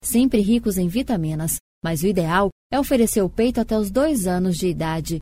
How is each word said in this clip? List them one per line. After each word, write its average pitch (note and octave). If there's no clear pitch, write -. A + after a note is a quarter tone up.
sempre A#3+
ricos A3
em F3+
vitaminas. E3
Mas E3
o F3+
ideal F#3
é C4
oferecer A#3
o F#3
peito A#3
até A3
os G#3
dois B3+
anos F#3
de F#3
idade. D#3+